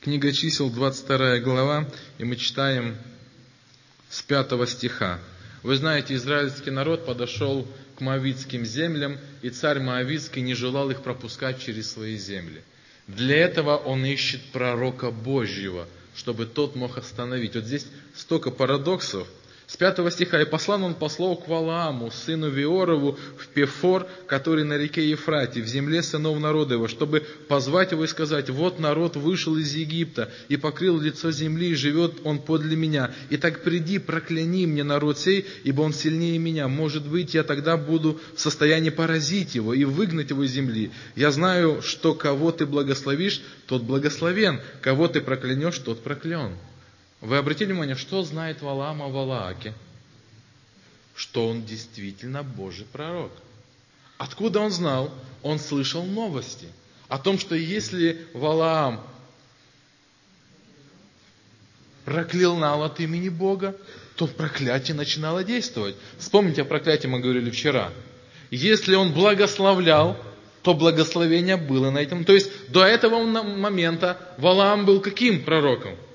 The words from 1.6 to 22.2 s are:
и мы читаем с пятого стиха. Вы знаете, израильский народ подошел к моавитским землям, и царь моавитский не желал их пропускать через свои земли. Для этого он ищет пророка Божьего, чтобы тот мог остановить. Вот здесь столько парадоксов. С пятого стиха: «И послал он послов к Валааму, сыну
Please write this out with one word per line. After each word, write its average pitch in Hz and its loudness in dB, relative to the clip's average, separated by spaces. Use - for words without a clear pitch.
и 113 -8
мы 120 -4
читаем 123 -2
с - -12
пятого 127 0
стиха. 98 -4
Вы 123 0
знаете, 139 0
израильский 139 -2
народ 147 -2
подошел 127 -4
к - -12
моавитским 131 -2
землям, 143 -4
и 123 -6
царь 143 0
моавитский 131 -4
не 127 -2
желал 127 -2
их - -8
пропускать 127 -8
через 110 -8
свои 110 -8
земли. 92 -10
Для 123 2
этого 160 2
он 131 -2
ищет 135 -4
пророка 123 -2
Божьего, 98 -4
чтобы 117 -6
тот 139 -4
мог 123 -6
остановить. 120 -6
Вот 113 -4
здесь 143 -6
столько - -2
парадоксов. 139 -2
С - -16
пятого 180 2
стиха: 170 2
«И 151 6
послал 185 0
он 180 -2
послов 175 -2
к - -14
Валааму, 160 -2
сыну 160 -4